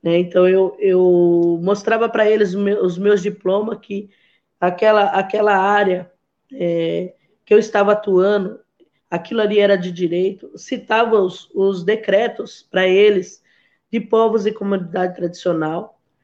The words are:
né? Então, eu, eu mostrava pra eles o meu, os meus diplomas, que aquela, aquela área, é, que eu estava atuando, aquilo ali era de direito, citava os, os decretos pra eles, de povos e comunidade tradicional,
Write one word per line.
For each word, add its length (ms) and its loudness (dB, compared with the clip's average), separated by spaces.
né? 160 0
Então, 300 2
eu, 300 2
eu 840 2
mostrava 460 -2
pra 220 2
eles 240 0
o 60 -4
meu, 220 -2
os 140 -2
meus 240 0
diplomas, 600 -4
que 280 -12
aquela, 460 2
aquela 500 -2
área, 540 0
é, 640 -4
que 80 2
eu 60 6
estava 340 0
atuando, 680 0
aquilo 300 -6
ali 180 2
era 180 4
de 160 -6
direito, 640 -4
citava 640 -2
os, 340 -4
os 300 -2
decretos 840 -2
pra 160 0
eles, 560 2
de 60 -2
povos 480 0
e 60 -2
comunidade 640 -6
tradicional, 840 -6